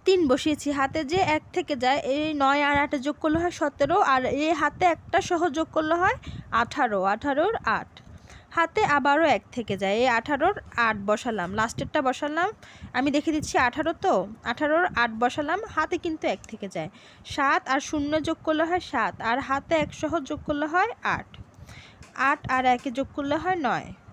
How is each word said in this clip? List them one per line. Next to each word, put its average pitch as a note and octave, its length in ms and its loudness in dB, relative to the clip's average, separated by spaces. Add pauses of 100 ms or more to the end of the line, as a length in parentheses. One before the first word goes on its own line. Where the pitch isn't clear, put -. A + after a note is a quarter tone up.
তিন F#4+ 160 4 (100)
বসিয়েছি, C#4+ 380 0 (100)
হাতে C4+ 260 0
যে D#4+ 160 0 (160)
এক D4+ 160 -4
থেকে E4+ 240 -2
যায়, B3+ 220 2 (160)
এই D4+ 100 0 (100)
নয় C#4+ 340 2
আর C#4+ 160 2
আটে D4 220 -2
যোগ D4 160 -2
করলে D#4+ 200 2
হয় F4 180 0
সতেরো, D4 360 0 (160)
আর C4 100 4 (220)
এই D#4+ 160 2
হাতে D4+ 240 0 (100)
একটা - 240 -2 (100)
সহ E4+ 200 0
যোগ D#4+ 280 -2
করলে D#4 260 2
হয় G#4+ 140 2 (460)
আঠারো, A#3 420 0
আঠারোর C#4 500 0 (240)
আট। - 120 -12 (640)
হাতে E4 260 2 (140)
আবারও C#4+ 280 4 (120)
এক G3+ 160 -4
থেকে A3 240 -4
যায়, G3 260 0
এই C4 60 4 (100)
আঠারোর D#4 380 0 (200)
আট A3+ 200 2 (120)
বসালাম, G#3 460 -2
লাস্টেরটা A3+ 540 -2
বসালাম, D4+ 400 -2 (500)
আমি C4+ 120 2
দেখে C#4+ 220 0
দিচ্ছি, D4+ 260 -4
আঠারো C#4+ 340 0 (120)
তো, F4+ 100 4 (300)
আঠারোর D4+ 400 0 (180)
আট A#3 180 0
বসালাম, D4 400 -2 (140)
হাতে D#4+ 300 -2
কিন্তু D#4+ 200 -6 (100)
এক - 60 -10 (100)
থেকে G#3 240 -10
যায়। D#3+ 160 -6 (440)
সাত D4+ 280 2 (100)
আর C#4+ 80 2
শূন্য D4 320 -4 (100)
যোগ D#4+ 220 -2
করলে D#4 260 2
হয় F4+ 200 0
সাত, G#3 240 0 (160)
আর B3 80 2 (100)
হাতে C#4 260 -2 (100)
এক - 60 -8 (100)
সহ D4+ 120 -4 (160)
যোগ D4 180 -6
করলে D4+ 200 -2
হয় F4+ 240 0 (260)
আট, - 120 -8 (1000)
আট D4 100 0 (140)
আর C4 100 2 (100)
একে B3 240 -4
যোগ C4+ 160 -2
করলে C#4+ 280 -2
হয় F#4 240 0
নয়। F3+ 220 -2 (240)